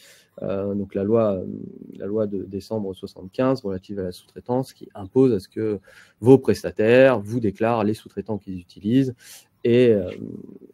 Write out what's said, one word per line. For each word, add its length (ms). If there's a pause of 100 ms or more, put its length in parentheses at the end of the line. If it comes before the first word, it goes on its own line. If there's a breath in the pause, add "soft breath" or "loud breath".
(440 loud breath)
euh, 320
donc 180
la 100
loi, 340
euh, 80 (500)
la 100
loi 220
de 160
décembre 500
soixante-quinze 680
relative 400
à 20
la 80
sous-traitance, 600
qui 220
impose 400
à 60
ce 80
que 320 (400 soft breath)
vos 180
prestataires 800
vous 200
déclarent 440
les 120
sous-traitants 420
qu'ils 220
utilisent 560 (480 loud breath)
et, 240
euh, 240 (640)